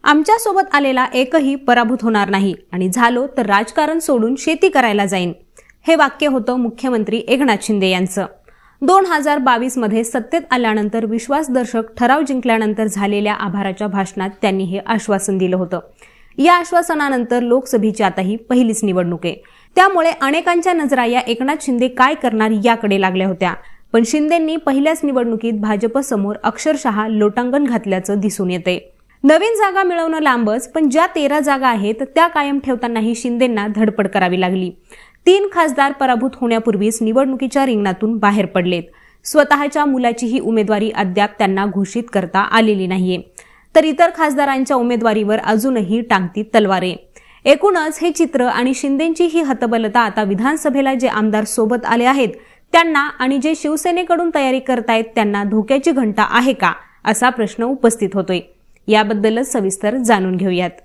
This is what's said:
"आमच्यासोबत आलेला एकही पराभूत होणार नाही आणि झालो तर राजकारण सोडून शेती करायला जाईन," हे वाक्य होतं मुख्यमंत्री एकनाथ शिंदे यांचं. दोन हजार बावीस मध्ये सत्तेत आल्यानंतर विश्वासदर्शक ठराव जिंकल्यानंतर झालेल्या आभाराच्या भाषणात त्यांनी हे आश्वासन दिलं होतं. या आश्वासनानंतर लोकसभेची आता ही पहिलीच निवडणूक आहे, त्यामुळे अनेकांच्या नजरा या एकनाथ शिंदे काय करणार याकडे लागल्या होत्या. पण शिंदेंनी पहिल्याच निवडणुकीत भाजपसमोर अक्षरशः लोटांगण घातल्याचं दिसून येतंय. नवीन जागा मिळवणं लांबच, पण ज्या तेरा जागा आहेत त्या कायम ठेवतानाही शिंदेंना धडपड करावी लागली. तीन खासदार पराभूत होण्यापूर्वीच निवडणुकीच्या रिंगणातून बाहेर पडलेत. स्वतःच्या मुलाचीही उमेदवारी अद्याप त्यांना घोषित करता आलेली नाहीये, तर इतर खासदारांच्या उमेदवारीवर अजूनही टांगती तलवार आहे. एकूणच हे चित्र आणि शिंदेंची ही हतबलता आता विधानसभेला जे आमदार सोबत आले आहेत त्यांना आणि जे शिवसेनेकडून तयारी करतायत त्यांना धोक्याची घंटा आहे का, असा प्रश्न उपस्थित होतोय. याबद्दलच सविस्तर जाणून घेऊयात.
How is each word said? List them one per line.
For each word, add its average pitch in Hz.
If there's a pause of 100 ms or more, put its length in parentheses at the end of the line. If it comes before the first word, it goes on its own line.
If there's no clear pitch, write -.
(120)
"आमच्यासोबत 392 (100)
आलेला 269
एकही 269
पराभूत 240
होणार 214
नाही 196 (180)
आणि 185
झालो 240 (100)
तर 233
राजकारण 233
सोडून 254
शेती 320
करायला 214
जाईन," 180 (540)
हे 330
वाक्य 302
होतं 254
मुख्यमंत्री 226
एकनाथ 254
शिंदे 202
यांचं. 185 (560)
दोन 370
हजार 294
बावीस 254
मध्ये 220
सत्तेत 247 (100)
आल्यानंतर 220
विश्वासदर्शक 240 (160)
ठराव 254
जिंकल्यानंतर 226
झालेल्या 202
आभाराच्या 196
भाषणात 196 (120)
त्यांनी 190
हे 185
आश्वासन 196
दिलं 185
होतं. 180 (580)
या 320
आश्वासनानंतर 302
लोकसभेची 240
आता 190
ही 190
पहिलीच 226
निवडणूक 175
आहे, 170 (420)
त्यामुळे 359 (100)
अनेकांच्या 339
नजरा 277
या 240
एकनाथ 254
शिंदे 254
काय 254
करणार 220 (140)
याकडे 226
लागल्या 190
होत्या. 180 (380)
पण 226
शिंदेंनी 311
पहिल्याच 311
निवडणुकीत 233
भाजपसमोर 214
अक्षरशः 226
लोटांगण 240
घातल्याचं 202
दिसून 190
येतंय. 180 (460)
नवीन 330
जागा 392
मिळवणं 330
लांबच, 240
पण 311
ज्या 311
तेरा 302
जागा 269
आहेत 214
त्या 330
कायम 285
ठेवतानाही 233
शिंदेंना 240 (100)
धडपड 214
करावी 185
लागली. 185 (540)
तीन 392
खासदार 285
पराभूत 262
होण्यापूर्वीच 220
निवडणुकीच्या 262
रिंगणातून 214
बाहेर 202
पडलेत. 180 (420)
स्वतःच्या 294
मुलाचीही 247
उमेदवारी 214
अद्याप 202
त्यांना 190
घोषित 202 (100)
करता 185
आलेली 208
नाहीये, 180 (560)
तर 320
इतर 320
खासदारांच्या 277
उमेदवारीवर 220
अजूनही 220
टांगती 208
तलवार 196
आहे. 185 (480)
एकूणच 311
हे 339
चित्र 311
आणि 247
शिंदेंची 311
ही 330
हतबलता 233
आता 214
विधानसभेला 269
जे 254
आमदार 214
सोबत 226
आले 240
आहेत 262 (440)
त्यांना 330
आणि 277
जे 294
शिवसेनेकडून 339
तयारी 269
करतायत 233 (100)
त्यांना 208
धोक्याची 220
घंटा 226
आहे 247
का, 185 (320)
असा 220
प्रश्न 233
उपस्थित 233
होतोय. 185 (460)
याबद्दलच 214
सविस्तर 208
जाणून 202
घेऊयात. 180 (140)